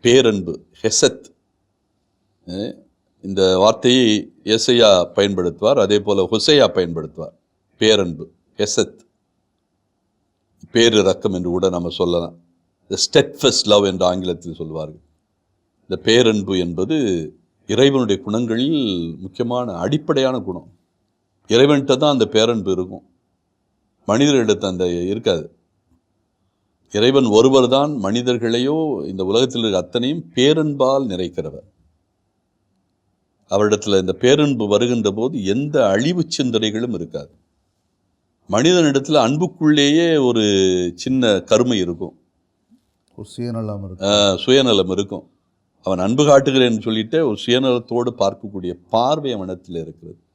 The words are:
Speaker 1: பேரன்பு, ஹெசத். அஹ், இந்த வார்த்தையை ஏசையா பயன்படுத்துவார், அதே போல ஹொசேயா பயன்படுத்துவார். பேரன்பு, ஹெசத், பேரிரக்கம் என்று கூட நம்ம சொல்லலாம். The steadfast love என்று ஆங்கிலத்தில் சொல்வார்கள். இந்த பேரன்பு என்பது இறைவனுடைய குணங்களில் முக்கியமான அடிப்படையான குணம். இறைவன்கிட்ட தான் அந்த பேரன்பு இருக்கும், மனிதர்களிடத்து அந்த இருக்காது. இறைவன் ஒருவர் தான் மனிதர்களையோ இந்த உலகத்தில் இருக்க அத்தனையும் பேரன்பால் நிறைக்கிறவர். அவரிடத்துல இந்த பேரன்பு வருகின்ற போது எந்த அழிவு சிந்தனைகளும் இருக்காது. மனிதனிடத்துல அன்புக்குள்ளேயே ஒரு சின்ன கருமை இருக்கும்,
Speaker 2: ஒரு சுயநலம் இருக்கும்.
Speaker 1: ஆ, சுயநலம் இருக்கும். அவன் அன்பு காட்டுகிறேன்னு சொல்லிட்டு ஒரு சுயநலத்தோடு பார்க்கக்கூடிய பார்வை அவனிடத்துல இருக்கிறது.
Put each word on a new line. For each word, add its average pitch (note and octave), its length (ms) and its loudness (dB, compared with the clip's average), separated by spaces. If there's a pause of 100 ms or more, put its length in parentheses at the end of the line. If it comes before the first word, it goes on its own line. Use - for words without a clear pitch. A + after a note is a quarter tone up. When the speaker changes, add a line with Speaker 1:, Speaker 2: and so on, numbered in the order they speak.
Speaker 1:
பேரன்பு, A2 480 4 (300)
ஹெசத். - 420 -2 (1200)
அஹ், F#2+ 280 -10 (500)
இந்த F#2 340 2
வார்த்தையை B2 480 4 (380)
ஏசையா A2+ 460 4 (240)
பயன்படுத்துவார், G2 640 0
அதே G#2 220 2
போல G2 300 0
ஹொசேயா B2+ 380 4
பயன்படுத்துவார். E2 680 -6 (460)
பேரன்பு, G2 440 0 (320)
ஹெசத், - 420 -4 (1700)
பேரிரக்கம் A2 600 4
என்று F2+ 180 -4
கூட F2+ 180 0
நம்ம F2 200 -4
சொல்லலாம். E2+ 480 -4 (540)
The G2 60 -6
steadfast - 680 0
love G#2 220 4
என்று F#2 180 -2
ஆங்கிலத்தில் F2+ 500 -4
சொல்வார்கள். D#2+ 480 -12 (880)
இந்த F#2 120 -6
பேரன்பு G#2+ 560 2
என்பது F2+ 380 -4 (720)
இறைவனுடைய A#2+ 540 2
குணங்களில் A#2+ 580 -4 (380)
முக்கியமான A#2+ 540 -8
அடிப்படையான C3 680 -2
குணம். F#2 280 -12 (840)
இறைவன்கிட்ட C3+ 460 4
தான் C#3+ 160 0
அந்த A#2 140 0
பேரன்பு A2 460 0
இருக்கும், F#2 320 -8 (1040)
மனிதர்களிடத்து A2+ 580 2
அந்த F#2 200 -4 (160)
இருக்காது. F#2 440 -4 (1500)
இறைவன் C3 320 4
ஒருவர் B2 420 4
தான் C#3+ 240 0
மனிதர்களையோ A#2+ 840 -2 (300)
இந்த F#2+ 180 -8
உலகத்தில் B2 360 -2
இருக்க G#2 180 0
அத்தனையும் B2+ 440 -4 (120)
பேரன்பால் C3+ 720 0
நிறைக்கிறவர். F2+ 600 -8 (1800)
அவரிடத்துல G#2 500 2
இந்த F#2 120 -4
பேரன்பு C3 560 2
வருகின்ற A2 420 0
போது A2 340 -6
எந்த C#3 320 -4 (100)
அழிவு C#3 420 0
சிந்தனைகளும் A2+ 640 -4
இருக்காது. D#2+ 380 -12 (1160)
மனிதனிடத்துல C#3+ 720 2
அன்புக்குள்ளேயே D3+ 880 0 (160)
ஒரு A#2 200 2 (500)
சின்ன A#2+ 460 0
கருமை A2+ 380 0
இருக்கும், F2 360 -6 (1040)
Speaker 2:
ஒரு A2 100 -18
சுயநலம் A2+ 560 -8
இருக்கும். F#2+ 240 -6
Speaker 1:
ஆ, G2+ 280 4
சுயநலம் A#2 540 2
இருக்கும். F#2+ 360 -6 (600)
அவன் F#2+ 120 -2
அன்பு A2+ 260 0
காட்டுகிறேன்னு C3 580 4
சொல்லிட்டு A2+ 440 -4
ஒரு G#2+ 100 -2
சுயநலத்தோடு B2 840 -2
பார்க்கக்கூடிய G2 540 -6 (180)
பார்வை C3 440 -2
அவனிடத்துல F#2 460 -12
இருக்கிறது. D#2+ 380 -18 (160)